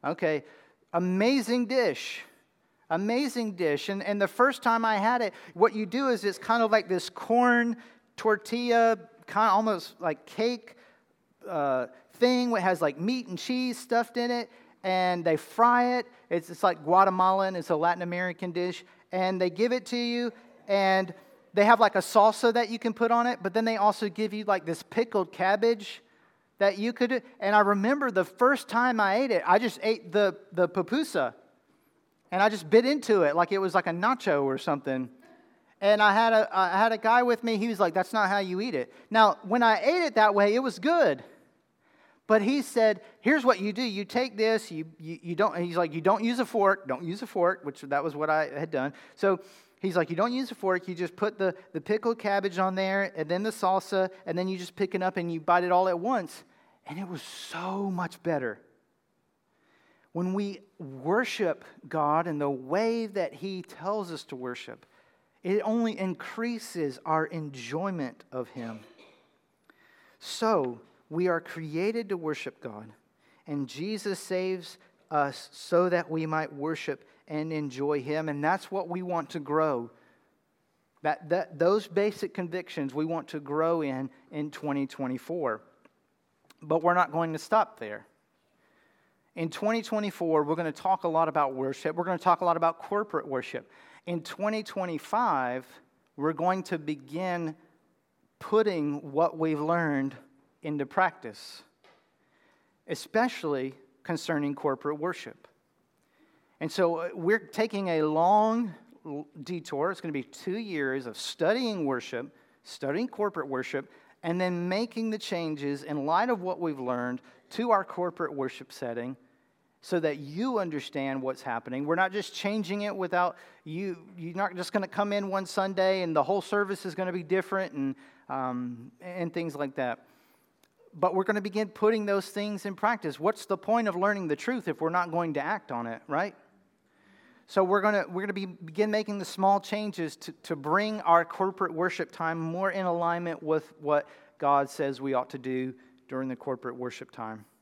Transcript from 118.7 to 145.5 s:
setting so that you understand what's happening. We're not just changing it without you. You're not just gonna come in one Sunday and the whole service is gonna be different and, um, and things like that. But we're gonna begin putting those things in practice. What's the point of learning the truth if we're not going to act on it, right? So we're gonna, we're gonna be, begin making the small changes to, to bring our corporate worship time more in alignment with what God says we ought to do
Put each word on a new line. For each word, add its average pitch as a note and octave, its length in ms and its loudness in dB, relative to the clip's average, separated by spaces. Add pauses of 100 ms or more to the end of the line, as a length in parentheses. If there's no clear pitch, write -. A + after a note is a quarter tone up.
setting A#2+ 460 -8 (640)
so F3 180 0
that D3+ 160 -2
you F#3 420 -4
understand C#3 600 -4
what's C3 220 -6
happening. B2+ 420 -6
We're D#3 100 -2
not F#3 160 0
just G3 240 -6
changing G3+ 480 -4
it G3+ 140 -6
without F3+ 400 -2 (280)
you. E3+ 340 -8 (180)
You're E3+ 180 -12
not F#3+ 220 -4
just F3+ 160 -8
gonna G3 160 -2
come G3+ 240 -2
in G3+ 160 -2
one F#3+ 160 -2
Sunday F#3+ 560 0
and E3 160 -2
the C#3+ 60 4
whole F#3 180 0
service G3+ 460 -2
is E3 80 -6
gonna F#3 180 -4
be F3+ 100 -6
different F#3 520 -2
and, C3+ 200 -2 (360)
um, B2 600 -6 (120)
and F3+ 320 -6
things E3 200 -4
like C#3+ 200 -6
that. B2 320 -4 (920)
But F#3 180 2
we're F#3+ 100 2
gonna G#3 180 0
begin G#3 260 -4
putting G#3+ 380 2
those G3+ 220 0
things G#3 360 -8
in G3 120 -8
practice. F#3+ 440 -2
What's G3+ 240 0
the F#3+ 140 -2
point A3 300 0
of F3 60 -2
learning F#3+ 340 0
the D3 80 0
truth A#3+ 320 -4
if D3+ 120 -4
we're D#3+ 80 0
not F3 220 0
going E3 240 -2
to C#3+ 100 -2
act G3 260 -6
on A#2+ 160 -6
it, A#2 200 -10
right? E3+ 280 -2 (1120)
So F#3+ 160 2
we're F#3+ 200 2
gonna, G#3 260 2
we're F3+ 140 -6
gonna G3+ 100 -6
be, G3 140 -6
begin F3 440 -4
making G#3 280 -2
the F#3+ 80 -6
small G3 340 2
changes G3+ 560 -6
to, - 160 -16 (120)
to D#3+ 120 -4
bring G3 460 0
our E3+ 240 6
corporate F#3+ 480 -2
worship F3 360 -2
time E3 280 -4
more E3+ 320 -2
in F#3+ 160 -4
alignment E3+ 560 -2
with D#3 280 0 (100)
what D3 280 0 (300)
God C#3 320 4
says C#3 300 -4
we C3+ 120 -2
ought B2+ 180 0
to C#3 80 -12
do B2+ 360 -4 (340)